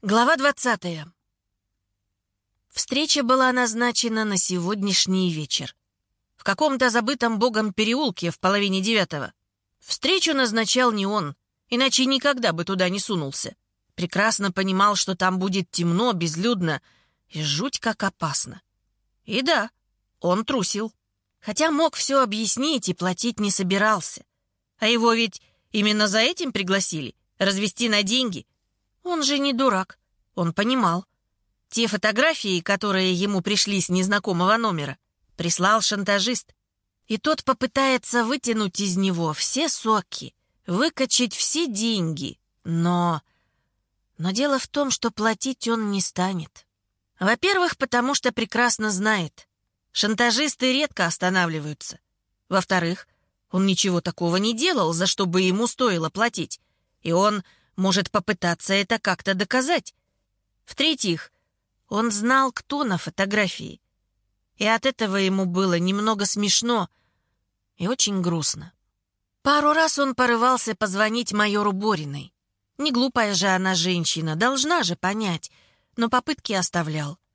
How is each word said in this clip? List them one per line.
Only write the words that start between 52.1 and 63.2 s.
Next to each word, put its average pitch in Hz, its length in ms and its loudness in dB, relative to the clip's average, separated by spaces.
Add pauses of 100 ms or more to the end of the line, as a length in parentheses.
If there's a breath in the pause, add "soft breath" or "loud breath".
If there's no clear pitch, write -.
Во-вторых, 180 580 0 (440)
он 185 160 2
ничего 180 340 2
такого 170 360 -2
не 220 180 0
делал, 233 380 0
за 170 120 0
что - 220 0
бы 185 160 2
ему 190 240 2
стоило 180 420 0
платить. 220 500 -4 (440)
И 165 80 -2
он 196 320 2 (320 soft breath)
может 190 360 0
попытаться 185 600 -2
это 202 260 0
как-то 196 340 -2
доказать. 254 600 -2 (720)
В-третьих, 262 680 -2 (580)
он 226 220 0
знал, 247 400 2
кто - 320 -6
на 196 140 0
фотографии. 196 840 -4 (760)